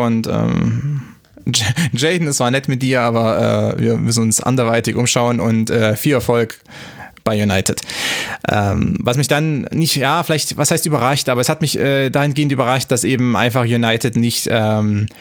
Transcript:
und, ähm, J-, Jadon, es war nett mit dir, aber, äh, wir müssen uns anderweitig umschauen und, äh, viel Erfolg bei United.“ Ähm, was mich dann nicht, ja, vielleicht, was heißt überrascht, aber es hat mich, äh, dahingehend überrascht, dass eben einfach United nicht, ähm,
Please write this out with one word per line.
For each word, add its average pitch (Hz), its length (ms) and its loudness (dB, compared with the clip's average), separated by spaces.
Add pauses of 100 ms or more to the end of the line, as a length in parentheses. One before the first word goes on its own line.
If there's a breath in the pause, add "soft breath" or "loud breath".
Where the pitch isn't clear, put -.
und, 113 240 0
ähm, 117 760 -2 (440 loud breath)
J-, 117 280 -2 (180)
Jadon, 160 360 0
es 139 120 -2
war 120 100 2
nett 135 180 -2
mit 131 140 -2
dir, 127 180 2
aber, 110 760 2
äh, - 20 -4
wir 113 160 2
müssen 113 260 0
uns 110 180 2
anderweitig 117 560 0
umschauen 120 440 0
und, 110 300 2
äh, 110 260 2
viel 151 160 0
Erfolg 117 460 0 (680 loud breath)
bei 107 160 0
United.“ 98 400 0 (680 loud breath)
Ähm, 101 480 0
was 123 180 -2
mich 147 120 0
dann 151 420 0
nicht, 151 240 0
ja, 147 300 0
vielleicht, - 320 -2
was 147 160 0
heißt 160 140 0
überrascht, 139 420 0
aber 127 120 0
es 127 80 2
hat 156 120 -2
mich, 151 180 -2
äh, 135 320 2
dahingehend 143 400 0
überrascht, 127 400 0
dass 120 140 2
eben 123 320 2
einfach 120 260 2
United 117 540 0
nicht, 117 340 0
ähm, 107 560 2 (140 loud breath)